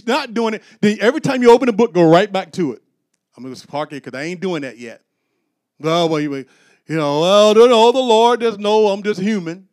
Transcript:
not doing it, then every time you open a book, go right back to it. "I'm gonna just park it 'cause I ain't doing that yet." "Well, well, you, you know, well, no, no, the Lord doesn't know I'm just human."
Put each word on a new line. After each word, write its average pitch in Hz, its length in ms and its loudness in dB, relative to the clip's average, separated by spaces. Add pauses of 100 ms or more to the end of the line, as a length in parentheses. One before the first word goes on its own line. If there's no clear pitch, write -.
not 254 300 -4
doing 226 180 -4
it, - 100 -12 (160)
then 208 220 0
every 262 200 0
time 262 200 -2
you 240 80 6
open 240 200 6
a 226 40 -2
book, 226 180 0
go 170 160 4
right 190 240 4
back 190 200 -6
to 147 220 -6
it. - 100 -20 (520)
"I'm 117 60 -20
gonna 127 140 -16
just - 120 -20
park 147 260 -8
it 135 100 -16
'cause 123 100 -16
I 131 80 -12
ain't 170 200 -10
doing 175 200 -6
that 120 160 -14
yet." 117 240 -18 (760)
"Well, 165 280 -2
well, 160 120 -2
you, 147 160 -6
you 135 100 -14 (500)
know, 147 260 -2
well, 208 340 4
no, 226 100 8
no, 233 260 4
the 254 60 -4
Lord 240 440 2
doesn't 220 200 -4
know 208 280 0
I'm 202 120 -4
just 202 180 -6
human." 190 540 -6